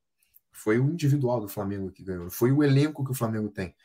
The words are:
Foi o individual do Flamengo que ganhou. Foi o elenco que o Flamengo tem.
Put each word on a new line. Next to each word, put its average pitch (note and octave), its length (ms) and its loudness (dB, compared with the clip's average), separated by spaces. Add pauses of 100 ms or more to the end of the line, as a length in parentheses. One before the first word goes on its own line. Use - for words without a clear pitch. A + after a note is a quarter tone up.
(520)
Foi A2 260 0
o C3+ 120 2
individual C#3 500 0
do G#2 80 -8
Flamengo G2 420 -6
que F2+ 140 -20
ganhou. F2+ 260 -8
Foi B2 220 2
o D3 100 4
elenco C#3+ 420 2
que C3 80 -4
o - 20 -2
Flamengo A2 340 -2
tem. F#2+ 260 -8 (100)